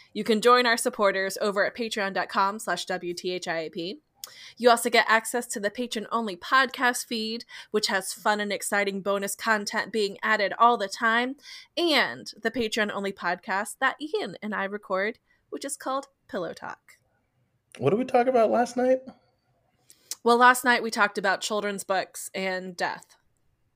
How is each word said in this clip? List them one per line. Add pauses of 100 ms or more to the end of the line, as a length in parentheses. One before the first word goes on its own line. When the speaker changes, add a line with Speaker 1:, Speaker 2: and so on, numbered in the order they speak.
(120)
Speaker 1:
you
can
join
our
supporters
over
at
patreon
dot
com
slash
W
T
H
I
A
P. (580)
You
also
get
access
to
the
patron-only
podcast
feed, (260)
which
has
fun
and
exciting
bonus
content
being
added
all
the
time, (400)
and
the
Patreon-only
podcast
that
Ian
and
I
record, (300)
which
is
called (200)
Pillow
Talk. (800)
Speaker 2:
What
did
we
talk
about
last
night? (1200)
Speaker 1:
Well,
last
night
we
talked
about
children's
books
and
death. (580)